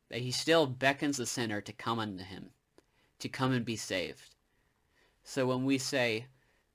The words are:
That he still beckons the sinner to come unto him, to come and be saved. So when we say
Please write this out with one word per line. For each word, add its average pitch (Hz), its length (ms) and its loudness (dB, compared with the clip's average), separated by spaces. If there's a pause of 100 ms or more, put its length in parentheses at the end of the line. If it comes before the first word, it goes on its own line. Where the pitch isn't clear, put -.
That 120 120 -6
he 127 100 -2
still 156 360 6
beckons 135 520 2
the 120 80 -4
sinner 110 340 -2
to 104 120 -10
come 117 260 -2
unto 98 260 -4
him, 95 260 -14 (680)
to - 100 -8
come 131 240 0
and 120 120 2
be 110 120 -4
saved. - 580 -6 (880)
So 131 220 -2
when 127 180 2
we 135 140 4
say 120 480 0 (480)